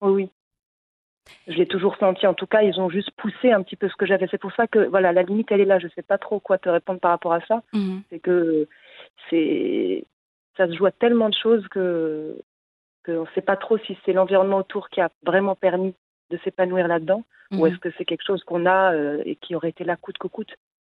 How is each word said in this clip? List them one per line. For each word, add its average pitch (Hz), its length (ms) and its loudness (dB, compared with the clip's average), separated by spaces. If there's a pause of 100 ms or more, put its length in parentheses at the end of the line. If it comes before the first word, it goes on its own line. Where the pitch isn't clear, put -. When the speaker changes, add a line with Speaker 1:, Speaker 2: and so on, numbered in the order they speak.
Speaker 1:
Oui, 202 120 2
oui. 196 180 0 (1160)
Je 175 80 -12
l'ai 175 120 2
toujours 196 300 -2
senti. 190 300 2
En 180 80 4
tout 196 120 -8
cas, 214 160 2
ils 185 180 0
ont 185 100 -2
juste 190 220 -4
poussé 233 400 0
un 196 100 4
petit 180 140 -14
peu 196 120 -4
ce - 80 -8
que 202 100 -2
j'avais. 185 240 0
C'est 202 100 -4
pour 190 140 -10
ça 233 120 0
que, 220 220 2
voilà, 180 240 4
la 180 100 4
limite, 208 300 -2
elle 202 80 4
est 202 60 4
là. 190 120 6
Je 170 160 -4
sais 175 80 -12
pas 196 160 -2
trop 202 220 -6
quoi 190 180 0
te - 100 -4
répondre 180 320 0
par 175 120 4
rapport 170 200 0
à 170 140 2
ça. 226 160 0 (100)
Speaker 2:
Mhm. 196 380 -4
Speaker 1:
C'est 170 80 -14
que 165 480 0 (640)
c'est, 107 720 -2 (520)
ça 185 100 2
se 170 80 -6
joue 185 120 0
à 190 40 2
tellement 233 380 2
de 208 120 -2
choses 220 280 2
que, 160 640 -4 (720)
que 170 80 -6
on 165 220 -4
sait 196 60 -4
pas 196 160 0
trop - 220 -2
si - 260 -12
c'est 196 80 0
l'environnement 190 460 2
autour 190 300 -6
qui - 120 -4
a 165 100 0 (140)
vraiment 190 300 2
permis 185 400 0 (360)
de 175 140 -8
s'épanouir 185 440 0
là-dedans 170 360 0 (280)
ou 196 40 -4
Speaker 2:
Mhm. 165 100 4
Speaker 1:
est-ce 175 120 0
que 175 200 -6
c'est 170 60 -10
quelque - 220 -6
chose 196 180 -2
qu'on 175 220 -2
a, 185 280 4
euh, 147 320 -2
et - 100 -6
qui - 180 -10
aurait 165 160 -4
été 165 140 -10
là 175 120 -2
coûte - 220 -14
que - 100 -8
coûte. - 260 -12 (300)